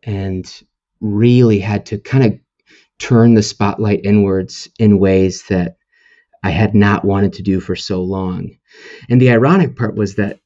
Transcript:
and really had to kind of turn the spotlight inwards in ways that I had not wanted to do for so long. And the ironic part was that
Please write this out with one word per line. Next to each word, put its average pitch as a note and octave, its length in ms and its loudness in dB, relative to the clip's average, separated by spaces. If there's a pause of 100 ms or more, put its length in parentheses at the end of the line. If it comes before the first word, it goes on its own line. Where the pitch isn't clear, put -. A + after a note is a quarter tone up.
and G2 460 -8 (500)
really A2 600 2
had G2+ 280 -4
to G#2 100 -10
kind C3 280 0
of G#2 140 0 (600)
turn A#2 340 4
the G#2+ 100 4
spotlight G2+ 600 -4
inwards G2 640 -2 (100)
in G#2 200 4
ways F#2+ 500 0
that F2+ 280 -4 (680)
I G#2 80 -4
had G#2 240 0
not G#2 300 2
wanted G2 280 -2
to - 100 -14
do F#2+ 160 -2
for F2+ 160 -8
so F#2 280 -8
long. F#2+ 480 -8 (580)
And B2 120 4
the B2+ 100 4
ironic C#3 440 2
part G#2+ 200 -6
was G2+ 200 -4
that G2+ 300 -6